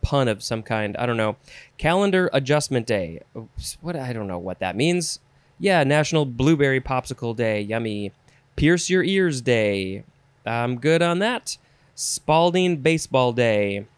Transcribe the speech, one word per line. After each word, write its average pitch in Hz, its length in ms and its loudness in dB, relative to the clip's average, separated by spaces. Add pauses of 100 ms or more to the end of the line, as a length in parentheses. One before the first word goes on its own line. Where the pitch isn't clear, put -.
pun 135 260 2
of 107 140 -4
some 110 200 -6
kind. 107 360 -4
I 120 80 -2
don't 120 100 0
know. 107 200 0 (420)
Calendar 185 540 2
Adjustment 135 540 0
Day. 87 360 -2 (140)
Oops, - 440 -12
what? 165 160 -8
I 127 160 -8
don't 107 160 -6
know 90 100 -6
what 90 220 -8
that 92 160 -4
means. 165 420 0 (400)
Yeah, 180 240 4
National 147 440 2
Blueberry 135 540 2
Popsicle 127 540 -6
Day. 110 260 -2
Yummy. 104 520 -4 (420)
Pierce 165 340 2
Your 180 140 2
Ears 175 380 0
Day. 104 640 0 (400)
I'm 120 340 -2
good 156 240 2
on 175 160 0
that. 226 400 -4 (360)
Spalding 175 840 2
Baseball 135 560 2
Day. 104 540 0 (120)